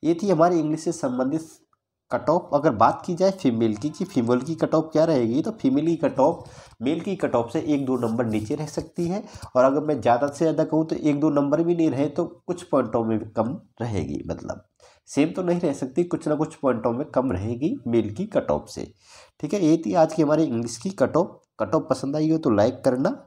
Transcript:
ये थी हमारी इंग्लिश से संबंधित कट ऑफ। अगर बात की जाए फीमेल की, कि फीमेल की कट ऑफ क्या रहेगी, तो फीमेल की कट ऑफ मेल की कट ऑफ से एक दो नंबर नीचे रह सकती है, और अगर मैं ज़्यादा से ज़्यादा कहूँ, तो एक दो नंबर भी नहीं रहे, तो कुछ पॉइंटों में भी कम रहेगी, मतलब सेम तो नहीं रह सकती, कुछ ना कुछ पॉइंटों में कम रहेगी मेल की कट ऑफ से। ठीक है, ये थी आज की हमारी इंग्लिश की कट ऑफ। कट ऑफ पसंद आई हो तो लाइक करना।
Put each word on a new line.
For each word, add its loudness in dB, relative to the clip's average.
ये 2
थी 0
हमारी 4
इंग्लिश 0
से -4
संबंधित -2
कट -2
ऑफ। 2
अगर 4
बात 4
की -2
जाए 2
फीमेल 0
की, -6
कि -6
फीमेल 0
की -6
कट -2
ऑफ 0
क्या 4
रहेगी, 2
तो -4
फीमेल 0
की 2
कट -2
ऑफ 2
मेल -2
की -4
कट -2
ऑफ 0
से 0
एक 0
दो 0
नंबर 0
नीचे -2
रह -6
सकती -6
है, -4
और 6
अगर 4
मैं -2
ज़्यादा 2
से -8
ज़्यादा 2
कहूँ, 0
तो -4
एक 0
दो 2
नंबर 2
भी 2
नहीं 2
रहे, 0
तो -2
कुछ -6
पॉइंटों 0
में 0
भी -10
कम -2
रहेगी, -4
मतलब -10
सेम 2
तो -6
नहीं 2
रह 0
सकती, -2
कुछ -4
ना 2
कुछ -2
पॉइंटों 0
में -4
कम 0
रहेगी -2
मेल 0
की -6
कट -2
ऑफ -2
से। -12
ठीक -6
है, 0
ये 4
थी -2
आज 4
की 2
हमारी 4
इंग्लिश -4
की -6
कट 0
ऑफ। -2
कट -2
ऑफ 2
पसंद -2
आई 0
हो 2
तो 0
लाइक 2
करना। 2